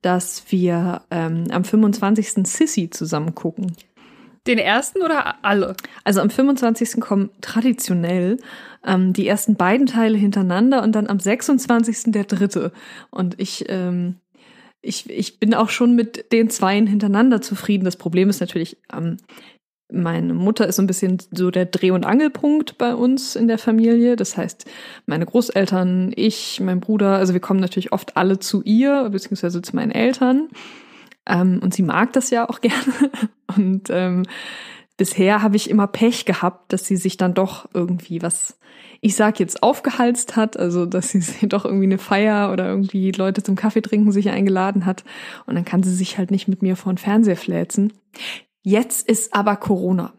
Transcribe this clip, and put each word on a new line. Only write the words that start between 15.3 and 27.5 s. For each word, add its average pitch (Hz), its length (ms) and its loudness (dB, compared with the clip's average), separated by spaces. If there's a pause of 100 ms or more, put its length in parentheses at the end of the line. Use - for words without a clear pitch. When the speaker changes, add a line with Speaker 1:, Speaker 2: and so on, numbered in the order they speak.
Speaker 1:
bin 220 120 2
auch 226 180 2
schon 240 260 2
mit 233 340 -2
den 226 180 4
zweien 202 380 2
hintereinander 208 540 4
zufrieden. 196 440 -2
Das 180 120 -2
Problem 185 320 2
ist 196 100 0
natürlich, 170 380 -6 (160)
ähm, 165 240 -6 (720)
meine 170 420 -2
Mutter 190 360 2
ist 190 80 -2
so 196 60 2
ein 196 40 4
bisschen 185 320 0 (140)
so 180 180 0
der 180 160 0
Dreh- 185 240 0
und 180 160 0
Angelpunkt 294 720 0
bei 240 160 0
uns 254 400 0
in 233 140 2
der 220 100 2
Familie. 233 560 4
Das - 220 -4
heißt, - 280 -6 (420)
meine 160 200 -2
Großeltern, 185 880 0
ich, - 460 -2
mein 185 180 0
Bruder, 196 380 2
also 190 160 2
wir 180 80 2
kommen 190 180 0